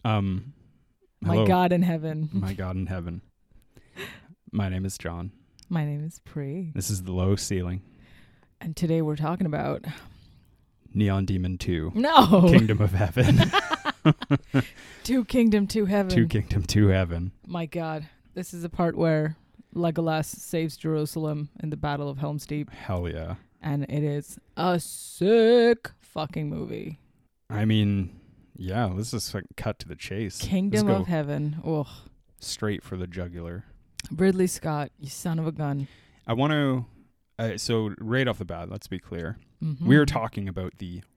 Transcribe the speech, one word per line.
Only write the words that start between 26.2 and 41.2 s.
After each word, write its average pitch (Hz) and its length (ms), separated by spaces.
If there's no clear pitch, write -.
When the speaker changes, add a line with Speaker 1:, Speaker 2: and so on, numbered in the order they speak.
Speaker 2:
movie. 156 500
Speaker 1:
I 107 160
mean, 101 540
yeah, 95 300
let's 98 260
just, - 220
like, 101 120
cut - 240
to - 80
the 82 80
chase. 98 460
Let's 104 80
Speaker 2:
Kingdom 202 380
Speaker 1:
go 196 100
Speaker 2:
of 185 100
Heaven. 151 580
Ugh. 151 220
Speaker 1:
straight - 440
for 95 140
the 90 100
jugular. 87 560
Speaker 2:
Ridley 185 360
Scott, 151 520
you 139 100
son 160 300
of 156 80
a 165 60
gun. 143 340
Speaker 1:
I 113 60
want 139 180
to, 135 340
uh, 113 180
so 110 420
right 123 280
off 113 120
the 95 60
bat, 85 240
let's 101 180
be 92 120
clear. 85 380
Speaker 2:
Mm-hmm. 156 240
Speaker 1:
We 139 100
are 147 80
talking 110 420
about 92 300
the 90 240